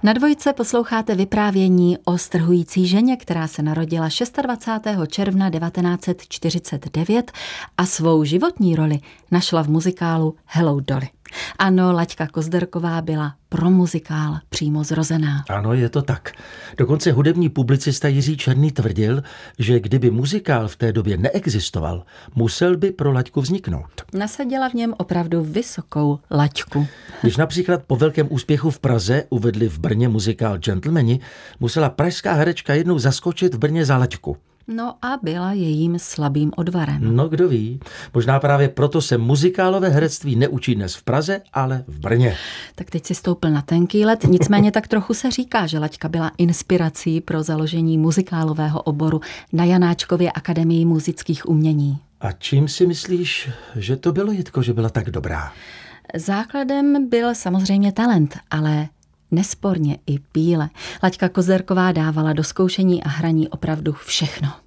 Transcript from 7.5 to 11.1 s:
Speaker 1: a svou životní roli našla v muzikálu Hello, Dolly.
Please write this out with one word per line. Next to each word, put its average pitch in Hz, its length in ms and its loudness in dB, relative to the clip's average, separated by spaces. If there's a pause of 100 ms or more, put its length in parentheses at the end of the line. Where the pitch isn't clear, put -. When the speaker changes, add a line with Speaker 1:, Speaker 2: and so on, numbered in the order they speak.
Speaker 1:
a 180 80 0
svou 160 380 2
životní 185 520 0
roli 156 240 0 (320)
našla 175 320 0
v 147 40 -2
muzikálu 165 680 0 (100)
Hello, 156 340 0
Dolly. 135 300 -4 (500)